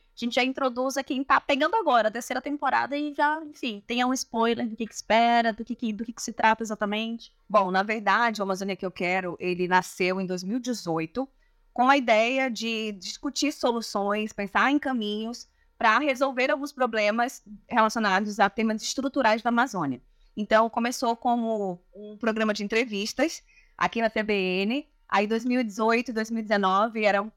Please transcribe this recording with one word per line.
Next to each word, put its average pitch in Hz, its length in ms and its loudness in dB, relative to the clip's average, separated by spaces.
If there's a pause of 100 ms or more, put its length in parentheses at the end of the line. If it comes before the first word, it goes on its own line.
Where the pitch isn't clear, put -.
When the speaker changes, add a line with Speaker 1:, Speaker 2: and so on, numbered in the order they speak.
Speaker 1:
a - 180 -20
gente 233 160 -4
já 254 80 4
introduza 262 640 -2
quem 269 180 -4
tá 269 180 4
pegando 302 360 0
agora 254 320 4
a - 20 2
terceira 240 300 -6
temporada 277 560 -2
e 294 180 -4
já, 302 300 0
enfim, 254 420 -8
tenha 247 220 0
um 254 40 0
spoiler 233 560 -2
do 214 60 -8
que 226 100 -6
que 214 100 -12
espera, 233 580 2
do 226 120 -8
que 233 120 -8
que, 220 160 -4
do 208 120 -6
que 226 80 -12
que - 80 -14
se - 120 -8
trata 220 320 2
exatamente. 220 680 -6 (160)
Speaker 2:
Bom, 190 220 2
na 190 140 2
verdade, 214 560 0
o - 20 0
Amazônia 190 320 -2
que 185 100 -10
eu 185 60 -4
quero, 180 480 -2
ele 175 300 -2
nasceu 180 520 0
em 190 60 -4
dois 180 160 -6
mil 196 140 -4
e 262 40 -4
dezoito, 208 680 -4 (440)
com 247 160 2
a 277 80 6
ideia 247 540 2
de 220 400 -4
discutir 240 640 -4
soluções, 214 800 -2
pensar 202 400 0
em 285 80 2
caminhos 220 640 -4 (320)
pra 226 220 4
resolver 269 500 0
alguns 285 220 -2
problemas 233 680 0 (280)
relacionados 214 720 2
a 202 100 6
temas 220 320 -2
estruturais 247 600 0
da 240 80 0
Amazônia. 190 520 0 (380)
Então, 220 300 4
começou 240 460 -2
como 226 640 0 (100)
um 208 240 -18
programa 220 380 0
de 208 80 -6
entrevistas 220 800 -2 (340)
aqui 202 240 0
na 226 80 2
T 220 140 -2
B 214 100 0
N. 196 560 0 (200)
Aí, 202 180 2
dois 226 180 -2
mil 247 160 2
e 247 40 0
dezoito, 226 480 0
dois 220 180 -4
mil 226 80 -4
e 220 40 -4
dezenove, 208 600 2
era, 202 320 2